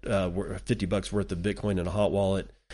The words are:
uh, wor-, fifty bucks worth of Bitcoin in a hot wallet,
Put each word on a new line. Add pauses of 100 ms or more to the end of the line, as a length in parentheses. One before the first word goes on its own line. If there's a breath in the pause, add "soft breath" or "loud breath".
uh,
wor-,
fifty
bucks
worth
of
Bitcoin
in
a
hot
wallet, (240 loud breath)